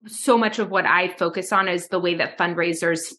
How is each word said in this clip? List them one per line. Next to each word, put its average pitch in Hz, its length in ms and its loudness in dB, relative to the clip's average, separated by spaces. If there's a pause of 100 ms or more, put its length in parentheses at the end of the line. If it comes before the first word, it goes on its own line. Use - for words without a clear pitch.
so - 320 2
much 220 220 0
of 190 100 -4
what 190 160 2
I 180 300 4
focus 180 340 -4
on 190 160 2
is 180 220 -2
the 190 100 -2
way 175 180 0
that 156 220 -4
fundraisers 170 800 0